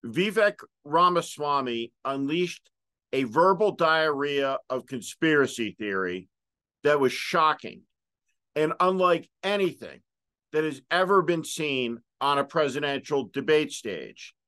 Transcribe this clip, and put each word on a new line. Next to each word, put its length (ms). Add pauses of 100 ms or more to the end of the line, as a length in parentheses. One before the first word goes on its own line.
Vivek 520 (280)
Ramaswamy 1040 (140)
unleashed 640 (440)
a 100
verbal 480
diarrhea 880 (100)
of 160
conspiracy 920
theory 520 (560)
that 160
was 120
shocking 680 (760)
and 240
unlike 480 (140)
anything 600 (500)
that 120
has 280
ever 320
been 200
seen 540 (220)
on 180
a 60
presidential 920
debate 380
stage. 640 (120)